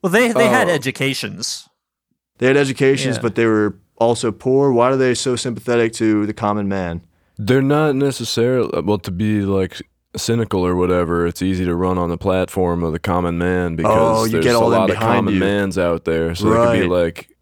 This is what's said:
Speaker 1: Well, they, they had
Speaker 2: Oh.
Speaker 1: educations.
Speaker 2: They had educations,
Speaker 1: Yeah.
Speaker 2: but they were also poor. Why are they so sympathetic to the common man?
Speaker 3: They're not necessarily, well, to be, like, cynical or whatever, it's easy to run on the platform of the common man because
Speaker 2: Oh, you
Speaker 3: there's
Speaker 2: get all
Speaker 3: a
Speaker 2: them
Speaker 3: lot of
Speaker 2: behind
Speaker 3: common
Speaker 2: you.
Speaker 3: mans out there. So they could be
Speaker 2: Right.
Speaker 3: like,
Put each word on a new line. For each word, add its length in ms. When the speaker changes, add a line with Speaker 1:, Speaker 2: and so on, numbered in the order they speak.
Speaker 1:
Well, 80
they, 220
they 160
had 200
Speaker 2:
Oh. 40
Speaker 1:
educations. 960
Speaker 2:
They 80
had 100
educations, 600
Speaker 1:
Yeah. 60
Speaker 2:
but 140
they 100
were 300
also 360
poor. 380
Why 200
are 60
they 180
so 220
sympathetic 580
to 320
the 80
common 340
man? 340
Speaker 3:
They're 260
not 340
necessarily, 880
well, 160
to 120
be, 320
like, 380
cynical 500
or 80
whatever, 520
it's 160
easy 220
to 100
run 220
on 140
the 80
platform 640
of 100
the 60
common 400
man 380
because 440
Speaker 2:
Oh, 40
you 80
Speaker 3:
there's 120
Speaker 2:
get 120
all 120
Speaker 3:
a 20
Speaker 2:
them 100
Speaker 3:
lot 100
of 60
Speaker 2:
behind 220
Speaker 3:
common 160
Speaker 2:
you. 60
Speaker 3:
mans 380
out 260
there. 300
So 160
they 60
could 160
be 160
Speaker 2:
Right. 20
Speaker 3:
like, 240